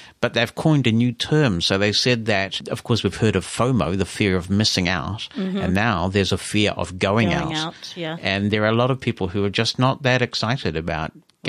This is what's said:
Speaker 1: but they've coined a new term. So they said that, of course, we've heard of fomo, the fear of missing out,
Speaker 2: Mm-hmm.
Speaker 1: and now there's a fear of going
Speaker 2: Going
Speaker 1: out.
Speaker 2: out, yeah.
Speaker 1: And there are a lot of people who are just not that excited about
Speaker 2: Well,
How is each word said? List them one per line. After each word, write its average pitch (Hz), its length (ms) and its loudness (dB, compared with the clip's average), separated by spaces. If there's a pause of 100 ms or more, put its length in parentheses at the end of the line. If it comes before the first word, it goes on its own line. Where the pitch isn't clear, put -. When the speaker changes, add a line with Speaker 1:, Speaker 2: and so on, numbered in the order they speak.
(200)
Speaker 1:
but 120 140 0
they've 117 200 0
coined 147 320 2
a 113 60 4
new 120 200 2
term. 117 500 0
So 98 160 2
they 104 140 2
said 113 340 0
that, 98 420 -2
of - 160 -6
course, 113 180 2
we've 95 140 0
heard 104 200 4
of 90 100 -2
fomo, 107 500 0
the 92 80 0
fear 95 320 0
of 87 140 -2
missing 98 360 2
out, 92 480 -4
Speaker 2:
Mm-hmm. 190 220 -4
Speaker 1:
and 90 160 -2
now 95 360 2
there's 95 240 2
a 95 40 0
fear 104 360 0
of 90 260 -6
going 101 320 2
Speaker 2:
Going 71 240 -2
Speaker 1:
out. 160 140 -4
Speaker 2:
out, - 280 -14
yeah. 165 240 -8
Speaker 1:
And 101 300 0
there 107 140 0
are 107 40 4
a 110 60 2
lot 123 160 2
of 131 100 -2
people 95 280 -2
who 101 140 -2
are 101 80 0
just 113 280 -2
not 131 240 0
that 127 180 2
excited 117 560 -2
about 80 380 -4
Speaker 2:
Well, - 80 -20 (260)